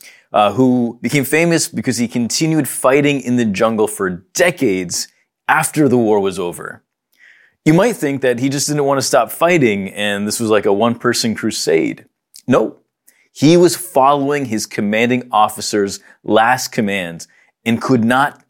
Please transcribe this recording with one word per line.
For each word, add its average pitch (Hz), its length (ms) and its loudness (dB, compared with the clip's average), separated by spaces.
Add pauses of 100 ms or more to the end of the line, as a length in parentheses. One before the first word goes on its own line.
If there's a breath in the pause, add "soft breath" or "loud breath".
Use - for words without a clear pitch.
(340 soft breath)
uh, 104 180 4
who 123 480 0
became 131 240 -2
famous 165 420 0
because 120 300 -6
he 117 120 -2
continued 147 600 -2
fighting 139 540 0
in 123 140 -2
the 120 100 2
jungle 107 420 0
for 95 220 -4
decades 92 960 -2 (400)
after 151 400 0
the 123 80 2
war 107 240 2
was 95 180 -2
over. 87 460 -10 (800 soft breath)
You 156 80 4
might 196 240 4
think 139 240 -4
that 123 180 0
he 135 120 -2
just 139 180 -4
didn't 147 160 -2
want 139 140 0
to 123 80 -2
stop 120 260 2
fighting 120 580 2
and 104 380 -4
this 104 100 -6
was 110 120 -2
like 104 160 2
a 104 60 4
one-person 117 640 0
crusade. - 680 -2 (420)
No, 127 300 0 (560 soft breath)
he 160 240 4
was 175 200 4
following 139 680 0
his 110 220 -6
commanding 120 680 -2
officer's 104 680 -2 (220 soft breath)
last 113 460 0
command 95 580 -4 (380 soft breath)
and 117 160 0
could 123 240 2
not 127 460 0